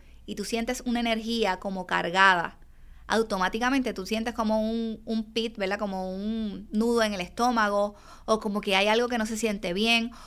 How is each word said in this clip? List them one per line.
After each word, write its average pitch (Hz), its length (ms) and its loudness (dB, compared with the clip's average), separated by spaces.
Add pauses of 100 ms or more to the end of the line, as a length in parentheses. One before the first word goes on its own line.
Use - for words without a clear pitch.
(280)
y 208 80 -8
tú 208 100 -6
sientes 233 400 -4
una 240 140 0
energía 226 580 0
como 185 300 -6
cargada, 180 720 4 (480)
automáticamente 220 840 0
tú 190 140 -6
sientes 220 300 -4
como 220 260 0
un, 226 440 -4
un 220 280 -4
pit, 233 240 -2
¿verdad? 202 220 -2
Como 190 340 -4
un 208 580 -6
nudo 233 300 4
en 208 140 2
el 180 60 -6
estómago, 208 760 2 (300)
o 220 140 4
como 208 220 -2
que 202 140 2
hay 196 120 6
algo 233 200 4
que 240 100 -2
no 220 80 0
se 226 100 -4
siente 208 380 -2
bien, 226 380 2 (160)